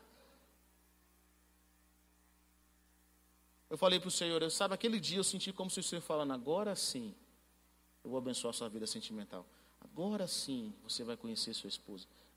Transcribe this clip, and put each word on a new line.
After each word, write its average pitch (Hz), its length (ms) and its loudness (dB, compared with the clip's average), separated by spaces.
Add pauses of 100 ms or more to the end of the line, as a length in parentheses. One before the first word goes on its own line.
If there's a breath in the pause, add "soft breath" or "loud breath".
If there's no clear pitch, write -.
(3750)
Eu - 80 -2
falei 185 220 8
pro 175 120 -2
Senhor, 165 320 4
eu, 160 80 4
sabe, 196 240 4
aquele 220 260 4
dia 160 180 0
eu 190 60 4
senti 190 280 0
como 185 180 -4
se 190 100 -2
o - 20 -2
Senhor 170 180 -2
falando, 151 320 0
"Agora 170 440 0
sim, 135 380 -2 (880)
eu - 60 -8
vou 127 80 -2
abençoar 123 320 -2
a - 20 -2
sua 117 160 -4
vida 107 180 -4
sentimental. 104 580 -6 (360 soft breath)
Agora 190 480 -2
sim, 120 440 -2 (120)
você - 180 -4
vai 117 140 -4
conhecer 113 360 -4
sua 104 160 -6
esposa. 95 380 -8 (300 soft breath)